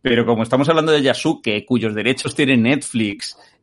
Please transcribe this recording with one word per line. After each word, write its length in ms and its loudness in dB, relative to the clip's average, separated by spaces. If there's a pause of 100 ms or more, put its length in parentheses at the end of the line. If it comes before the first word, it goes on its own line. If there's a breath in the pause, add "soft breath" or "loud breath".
pero 240 2
como 160 0
estamos 260 0
hablando 240 2
de 80 4
Yasuke, 640 -2
cuyos 300 -2
derechos 400 -4
tiene 240 2
Netflix, 800 -2 (240 soft breath)